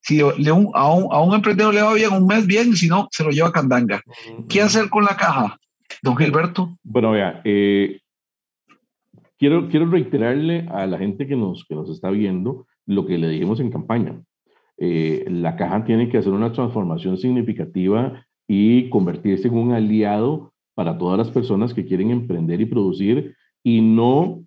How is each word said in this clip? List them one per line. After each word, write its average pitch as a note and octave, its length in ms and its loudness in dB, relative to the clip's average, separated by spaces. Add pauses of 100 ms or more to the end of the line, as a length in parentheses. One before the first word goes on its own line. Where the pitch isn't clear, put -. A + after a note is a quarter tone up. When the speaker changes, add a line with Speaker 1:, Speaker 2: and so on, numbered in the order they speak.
Speaker 1:
Si D3+ 120 2
le D3 340 2
un, G3 240 4
a C#3+ 180 2
un, F#3 200 2
a D3 80 2
un F3+ 120 4
emprendedor G#3+ 400 2
le G#3 80 4
va G#3+ 140 2
bien A3 180 2
un F#3+ 140 4
mes, G#3+ 180 2
bien, A3 300 4
si E3+ 140 2
no, G3 240 2
se - 100 -6
lo D#3 80 0
lleva D#3+ 200 2
a - 20 -10
candanga. B2 500 0 (300)
Speaker 2:
Ujú. A#2 160 -16
Speaker 1:
¿Qué G3 120 2
hacer G#3 280 2
con G#3 160 2
la G3 120 0
caja, C#3 440 -2 (420)
don B2+ 140 0
Gilberto? E3+ 680 0
Speaker 2:
Bueno, A2+ 300 0
vea, G2 320 -2
eh, G2+ 560 2 (1400)
quiero, E3 300 2
quiero D#3+ 180 2
reiterarle D#3+ 840 0
a F#2+ 160 -4
la F2 100 -4
gente G#2 300 -4
que C#3 80 -2
nos, F#2+ 280 -4
que D#2 120 -10
nos D#2 120 -10
está D#2+ 220 -8
viendo G2+ 560 -4 (180)
lo G2 220 -2
que F2+ 100 -2
le E2 120 -2
dijimos F2+ 320 -2
en A#2+ 100 -2
campaña. A2 500 -4 (560)
Eh, D#2+ 520 -2
la E2+ 260 -4
caja F#2+ 300 -4
tiene A#2 240 0
que A#2+ 100 0
hacer G2 140 0
una A2+ 180 -2
transformación F#2+ 680 -4
significativa A2+ 1120 -2 (220)
y A2+ 420 4
convertirse F#2+ 560 0
en A#2 80 0
un A#2+ 180 0
aliado A2 800 0 (220)
para E2+ 240 -4
todas F2+ 180 -2
las A2+ 140 -2
personas A#2 440 -2
que F#2+ 120 -4
quieren F#2+ 240 -2
emprender F2+ 500 -4
y A2 60 0
producir, G2+ 680 -2 (260)
y A#2 200 2
no B2 640 2